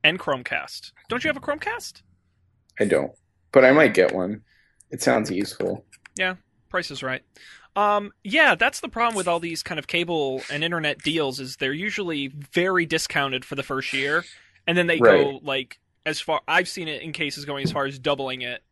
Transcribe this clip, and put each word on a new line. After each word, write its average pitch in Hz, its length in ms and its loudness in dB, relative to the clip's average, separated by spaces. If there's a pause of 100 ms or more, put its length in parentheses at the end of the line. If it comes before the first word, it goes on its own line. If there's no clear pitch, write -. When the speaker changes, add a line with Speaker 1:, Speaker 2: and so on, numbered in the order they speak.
Speaker 1:
And 165 160 2
Chromecast. - 720 -6 (160)
Don't 247 160 -4
you 320 40 2
have 285 80 -2
a 269 40 -10
Chromecast? 415 640 -8 (760)
Speaker 2:
I - 60 2
don't. 76 280 0 (400)
But 131 120 8
I 131 80 10
might 143 200 6
get 92 220 2
one. 95 280 -4 (480)
It 117 120 -10
sounds 107 280 2
useful. 98 540 -6 (320)
Speaker 1:
Yeah, 185 200 -4 (320)
price 180 220 -6
is 135 120 -12
right. 131 200 -6 (540)
Um, 208 360 2 (120)
yeah, 269 300 4
that's 233 260 0
the 302 80 -8
problem 226 280 0
with 180 120 0
all 170 120 2
these 170 220 -6
kind 165 160 -6
of 143 80 -8
cable 160 640 0
and 147 140 -4
internet 160 340 -2
deals 143 420 -2
is 131 160 -10
they're 135 160 -2
usually 170 560 -4
very 170 580 0
discounted 139 580 -2
for - 120 -12
the 139 60 -6
first 131 300 -6
year, 143 320 -2 (420)
and 170 120 2
then 170 80 2
they 165 120 2
go, 120 340 8
Speaker 2:
Right. 135 120 -14
Speaker 1:
like, 135 340 -4 (280)
as 156 140 -4
far, 156 280 -2
I've 175 200 2
seen 170 200 -8
it 143 140 -8
in 156 100 -10
cases 143 320 -4
going 139 200 -6
as - 80 2
far 143 120 0
as 135 140 -6
doubling 131 440 -2
it 123 300 -8